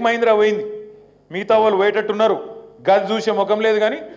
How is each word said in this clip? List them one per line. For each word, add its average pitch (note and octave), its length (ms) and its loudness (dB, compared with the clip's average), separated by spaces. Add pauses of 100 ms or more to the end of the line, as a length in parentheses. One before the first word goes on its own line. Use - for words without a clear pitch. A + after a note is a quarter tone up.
మహీంద్రా A#3 360 2
పోయింది, G#3+ 240 0 (720)
మిగతా G#3 280 0
వాళ్ళు G#3 180 2
పోయేటట్టున్నారు, G#3 560 0 (520)
గది G3 220 4
చూసే A3 300 -2
ముఖం G3+ 260 -2
లేదు, G#3+ 180 2
కానీ B3 140 0 (180)